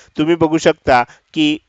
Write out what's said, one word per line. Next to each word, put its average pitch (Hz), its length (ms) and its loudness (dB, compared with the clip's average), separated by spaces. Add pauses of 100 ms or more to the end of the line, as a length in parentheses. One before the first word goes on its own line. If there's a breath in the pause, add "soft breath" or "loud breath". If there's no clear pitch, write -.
(180 soft breath)
तुम्ही 156 180 0
बघू 160 220 0
शकता 147 460 0 (300 soft breath)
की 151 240 -2 (120)